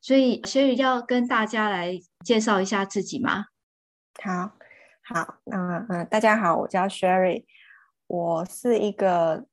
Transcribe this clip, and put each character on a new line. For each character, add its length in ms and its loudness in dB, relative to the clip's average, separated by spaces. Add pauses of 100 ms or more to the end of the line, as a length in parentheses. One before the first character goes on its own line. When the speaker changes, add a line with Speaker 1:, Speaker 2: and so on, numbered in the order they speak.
Speaker 1:
所 160 2
以 260 4
Sherry 320 2
要 260 2
跟 280 0
大 180 0
家 220 -2
来 320 -4 (240)
介 160 2
绍 200 2
一 40 2
下 200 -2
自 180 -4
己 180 -6
吗？ 240 0 (760)
Speaker 2:
好， 300 -6 (540)
好， 400 -8
那， 440 -6
呃， 180 -4
大 120 0
家 180 4
好， 200 2
我 100 -2
叫 220 0
Sherry， 560 0 (640)
我 380 -2
是 340 0
一 100 0
个 640 0